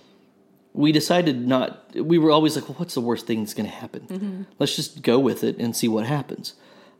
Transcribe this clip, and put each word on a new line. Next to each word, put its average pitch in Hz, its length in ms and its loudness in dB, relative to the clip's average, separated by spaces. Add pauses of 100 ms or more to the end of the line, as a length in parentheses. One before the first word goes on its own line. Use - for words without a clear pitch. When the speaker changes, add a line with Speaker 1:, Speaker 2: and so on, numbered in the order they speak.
(720)
Speaker 1:
we 147 180 2
decided 151 560 2
not, - 480 -2
we 160 220 2
were 156 140 6
always 151 240 4
like, 135 140 -6
"Well, 139 80 -12
what's 170 160 -6
the 131 80 -2
worst 117 260 -2
thing 113 120 0
that's 107 140 -6
gonna 107 160 -4
happen? 107 380 -14
Speaker 2:
Mm-hmm. 190 340 -8 (180)
Speaker 1:
Let's 143 160 0
just - 260 -8
go 120 180 4
with 117 240 0
it 113 140 -2
and 117 180 -4
see 120 120 0
what 110 180 0
happens." - 480 -6 (460)